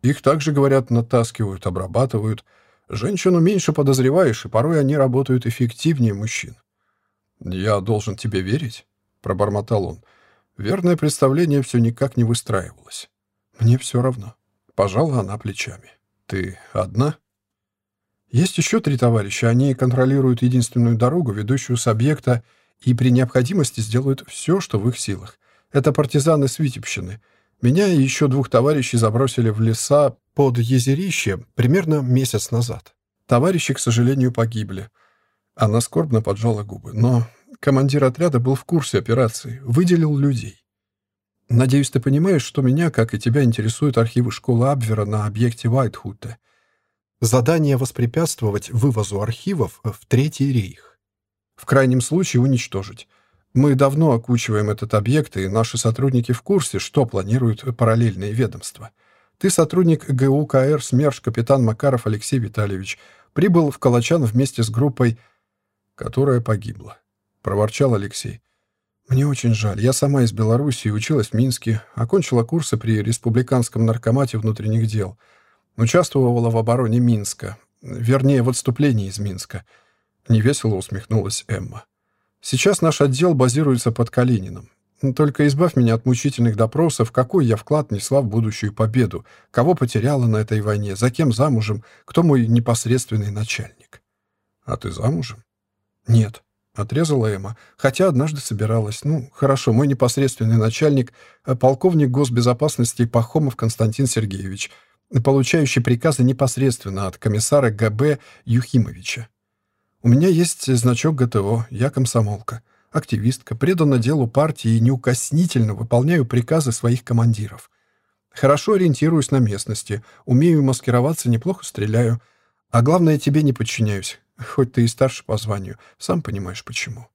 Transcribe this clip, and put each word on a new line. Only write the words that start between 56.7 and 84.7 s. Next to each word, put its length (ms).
что 280
планируют 580
параллельные 600
ведомства. 560
Ты 100
сотрудник 600
Г 180
У 180
К 100
Р 280
смерш, 380
капитан 420
Макаров 420
Алексей 320
Витальевич. 600
Прибыл 380
в 80
Калачан 480
вместе 360
с 60
группой, 500
которая 480
погибла», — 560
проворчал 520
Алексей. 480
«Мне 180
очень 280
жаль. 260
Я 140
сама 300
из 80
Белоруссии, 580
училась 380
в 40
Минске, 480
окончила 500
курсы 320
при 260
Республиканском 840
наркомате 500
внутренних 500
дел. 300
Участвовала 720
в 80
обороне 420
Минска. 560
Вернее, 640
в 80
отступлении 580
из 100
Минска», — 460
невесело 460
усмехнулась 720
Эмма. 360
«Сейчас 400
наш 200
отдел 340
базируется 560
под 200
Калининым. 600